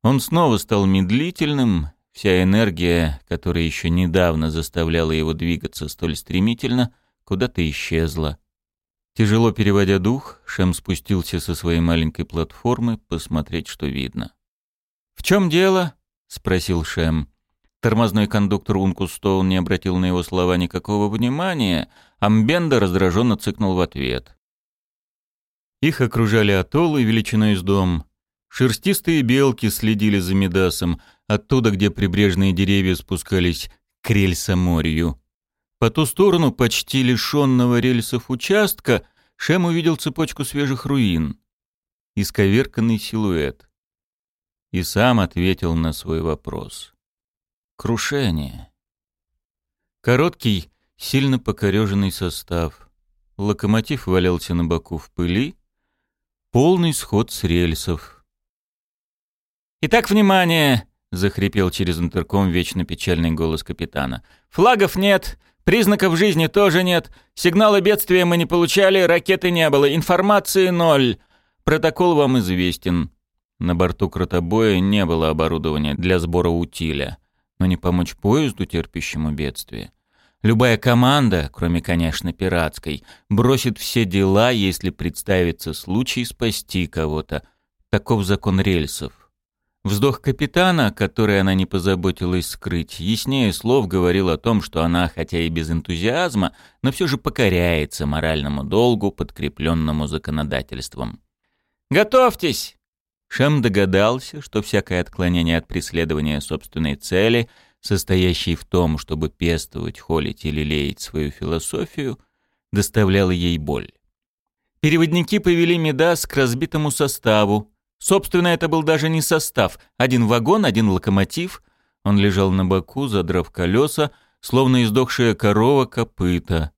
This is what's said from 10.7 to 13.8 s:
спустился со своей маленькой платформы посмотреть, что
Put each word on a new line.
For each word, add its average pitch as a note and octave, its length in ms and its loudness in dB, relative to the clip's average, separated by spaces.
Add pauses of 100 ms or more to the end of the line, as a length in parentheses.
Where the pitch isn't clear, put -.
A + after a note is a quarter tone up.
спустился F2+ 680 -4
со E2 160 -6
своей E2+ 240 -2
маленькой E2 460 0
платформы A#2 720 -4
посмотреть, D#2+ 720 -6
что - 180 -10